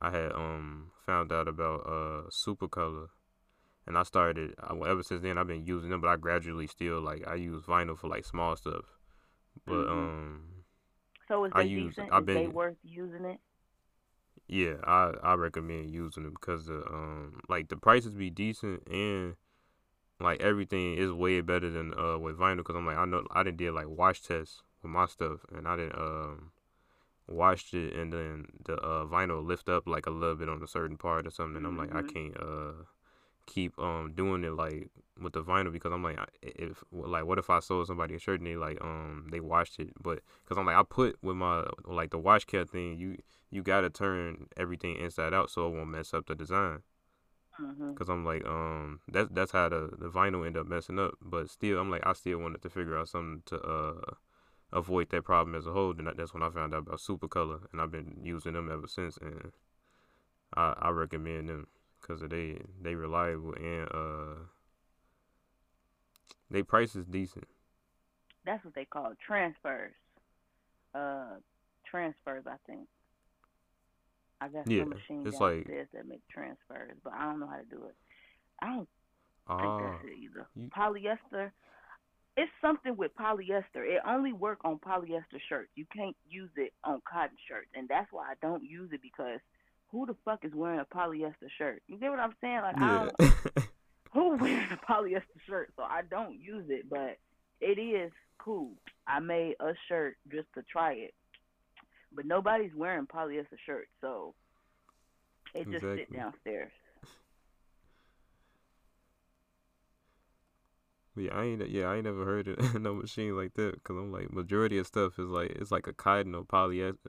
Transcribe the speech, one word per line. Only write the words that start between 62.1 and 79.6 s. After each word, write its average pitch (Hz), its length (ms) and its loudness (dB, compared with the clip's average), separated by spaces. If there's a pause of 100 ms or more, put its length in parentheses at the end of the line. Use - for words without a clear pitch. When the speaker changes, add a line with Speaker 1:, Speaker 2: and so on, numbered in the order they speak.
Speaker 1:
of 78 100 -8
they, 80 300 -4 (200)
they 85 140 -4
reliable 80 600 0
and, 82 380 -4
uh, 78 520 -6 (2000)
they 98 140 2
price 117 320 4
is 92 100 -6
decent. 92 420 -6 (1000)
Speaker 2:
That's 196 180 -4
what 165 120 -16
they 135 100 -8
call 127 280 -6 (120)
transfers. 156 680 -2 (1000)
Uh, 139 440 -6 (480)
transfers, 147 640 -6
I 127 100 -10 (100)
think. - 200 -16 (1500)
I 143 80 -6
got 147 160 -8
Speaker 1:
Yeah, 107 180 4
Speaker 2:
some 73 60 -2
machine - 400 -8
Speaker 1:
it's 104 120 -6
like 85 260 4
Speaker 2:
downstairs 69 260 -8
that - 140 -14
make - 220 -16
transfers, 131 720 -14
but 131 100 -10
I 143 100 -6
don't 151 160 -4
know 143 80 -10
how 143 100 -12
to 135 80 -14
do 120 200 -16
it. - 100 -16 (640)
I 190 60 -6
don't 240 220 -6 (720)
think 104 180 0